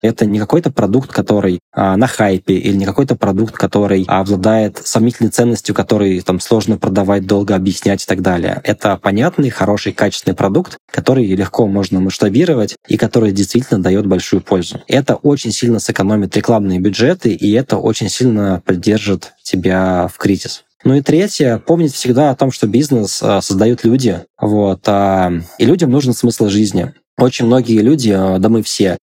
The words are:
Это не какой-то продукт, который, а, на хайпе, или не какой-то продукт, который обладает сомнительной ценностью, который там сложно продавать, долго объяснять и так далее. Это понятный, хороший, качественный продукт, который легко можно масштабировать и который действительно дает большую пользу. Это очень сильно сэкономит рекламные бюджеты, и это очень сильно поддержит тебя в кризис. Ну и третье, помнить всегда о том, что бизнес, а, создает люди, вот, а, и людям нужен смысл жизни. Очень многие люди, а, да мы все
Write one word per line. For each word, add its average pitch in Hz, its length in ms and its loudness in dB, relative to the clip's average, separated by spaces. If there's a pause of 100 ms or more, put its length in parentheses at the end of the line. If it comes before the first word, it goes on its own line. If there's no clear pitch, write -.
Это 113 220 0
не 104 140 0
какой-то 131 320 0
продукт, 117 420 -2
который, 95 480 0 (140)
а, 95 220 0
на 107 100 2
хайпе, 95 480 0
или 95 200 -2
не 98 120 0
какой-то 123 300 0
продукт, 101 380 -2
который 98 540 0
обладает 98 760 0
сомнительной 117 480 0
ценностью, 117 440 0
который 98 480 0
там 92 180 -2
сложно 107 380 0
продавать, 98 480 0
долго 101 280 0
объяснять 95 500 -2
и - 20 -16
так 95 160 -4
далее. 90 420 -2
Это 104 320 -2
понятный, 113 540 0
хороший, 101 420 -2
качественный - 420 -2
продукт, 104 440 -2 (120)
который 127 360 0
легко 95 400 0
можно 98 340 0
масштабировать 104 760 0 (120)
и - 80 -2
который 110 360 0
действительно 101 500 -2
дает 95 240 0
большую 92 340 0
пользу. - 480 -4
Это 135 280 0
очень 139 360 0
сильно 117 280 0
сэкономит 104 540 -2
рекламные 104 440 0
бюджеты, 107 560 0
и 104 180 0
это 120 240 0
очень 107 320 -2
сильно 101 560 0
поддержит 98 800 -2
тебя 92 680 0
в - 80 -14
кризис. - 480 -6 (180)
Ну 131 120 4
и 143 80 4
третье, 151 560 0
помнить 165 340 0
всегда 131 380 2
о 127 60 -2
том, 135 160 0
что - 140 -4
бизнес, 117 560 0
а, 98 200 0
создает 107 420 0
люди, 117 360 2 (200)
вот, 104 460 0
а, 95 440 2 (280)
и 117 80 2
людям 165 240 2
нужен 127 240 2
смысл 117 340 0
жизни. 101 460 0 (240)
Очень 127 260 2
многие 113 380 2
люди, 120 340 2
а, 95 220 0
да 98 100 2
мы 113 140 2
все 92 420 -2